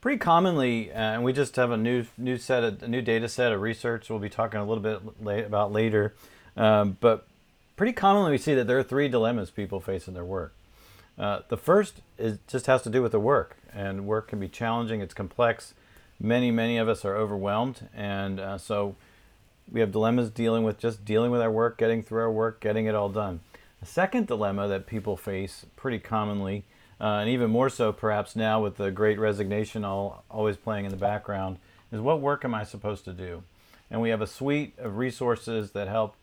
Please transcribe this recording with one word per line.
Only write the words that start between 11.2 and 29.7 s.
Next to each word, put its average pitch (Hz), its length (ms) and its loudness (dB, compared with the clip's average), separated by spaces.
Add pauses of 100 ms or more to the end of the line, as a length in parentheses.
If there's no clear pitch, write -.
the - 80 -4
first 196 460 2 (160)
is, 110 200 -2 (120)
just 127 160 -4
has 131 160 4
to - 80 -6
do 123 120 2
with 117 120 0
the 110 60 4
work, 117 360 0 (180)
and 98 320 -6
work 107 220 -2
can 104 140 -6
be 95 80 -6
challenging, 113 500 -2
it's 98 140 -8
complex. 110 600 -2 (460)
Many, 120 320 2
many 117 260 2
of 113 120 2
us 113 160 -2
are 98 100 0
overwhelmed, 104 800 -2
and, 98 460 -4
uh, 98 160 -8
so 101 400 -2 (720)
we 113 80 -2
have 104 140 4
dilemmas 113 360 2
dealing 113 340 2
with, 107 160 0
just 110 260 -4
dealing 113 260 2
with 120 80 2
our 113 100 2
work, 113 280 2
getting 113 260 2
through 113 200 -2
our 113 80 0
work, 110 280 0
getting 110 280 0
it 110 60 2
all 104 140 2
done. 98 320 -4 (400)
The 98 60 -14
second 196 420 0
dilemma 101 400 -2
that 98 180 -2
people 107 300 -4
face 95 500 -8 (120)
pretty 120 220 -4
commonly, 104 680 -2 (380)
uh, 104 160 0
and 107 100 -2
even 123 200 2
more 123 200 4
so 117 220 0
perhaps 104 420 -2
now 110 280 2
with 104 160 -2
the 101 120 0
Great 104 300 2
Resignation 104 640 -2